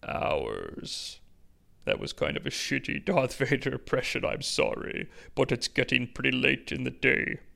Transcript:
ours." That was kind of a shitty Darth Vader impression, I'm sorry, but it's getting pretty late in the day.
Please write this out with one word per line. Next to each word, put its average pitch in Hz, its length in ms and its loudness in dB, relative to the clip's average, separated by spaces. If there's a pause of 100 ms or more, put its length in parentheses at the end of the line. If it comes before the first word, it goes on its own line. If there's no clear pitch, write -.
ours." - 1160 -2 (640)
That - 160 -6
was - 100 -8
kind 76 240 -2
of - 100 -6
a - 40 -2
shitty - 560 -4
Darth 151 300 2
Vader 135 360 2
impression, - 540 0
I'm - 160 0
sorry, - 680 0 (260)
but 139 180 2
it's - 160 -2
getting 123 380 2
pretty 131 240 0
late 131 420 2
in 127 100 -2
the 127 60 0
day. - 500 4 (160)